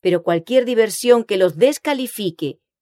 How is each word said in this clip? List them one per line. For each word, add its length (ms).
Pero 240
cualquier 400
diversión 580
que 140
los 200
descalifique 1040